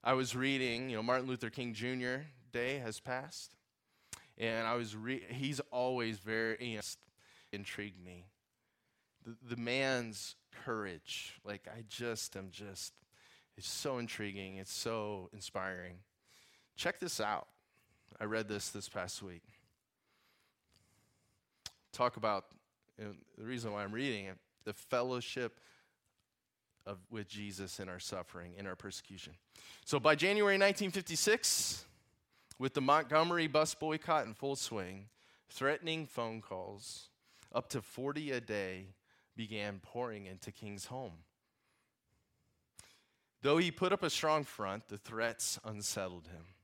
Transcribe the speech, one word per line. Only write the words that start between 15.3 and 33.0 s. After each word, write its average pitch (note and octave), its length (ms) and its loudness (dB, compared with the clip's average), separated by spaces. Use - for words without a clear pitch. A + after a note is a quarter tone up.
inspiring. F#2 680 -4
Check - 240 0
this F3 220 -2
out. G#2 260 0
I A2 60 -2
read A2 220 0
this G#2 220 -2
this G2+ 200 -8
past F#2+ 320 -4
week. F2+ 220 -12
Talk B2 240 2
about, G#2 300 2
you G#2+ 80 -10
know, G#2 60 -8
the A2 80 -12
reason A#2 260 -4
why G#2 120 -2
I'm G2+ 100 -4
reading A2+ 320 -2
it, F#2+ 120 -10
the G#2 80 -6
fellowship B2 840 -2
of, G2 120 -8
with G#2 200 -6
Jesus G2 500 -8
in F#2+ 80 -4
our F2+ 120 -6
suffering, F2 580 -8
in G2 80 -8
our F#2 100 -4
persecution. - 580 -12
So D3 140 4
by D3+ 160 10
January G3 420 6
nineteen G3 340 6
fifty-six, - 960 2
with C3 160 2
the C#3+ 80 2
Montgomery D#3 680 6